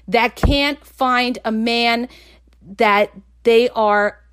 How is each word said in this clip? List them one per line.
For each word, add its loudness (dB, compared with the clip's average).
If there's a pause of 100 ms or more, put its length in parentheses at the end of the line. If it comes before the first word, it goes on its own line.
that -2
can't 0
find -2
a -4
man -2 (680)
that 2 (340)
they 4
are 0 (140)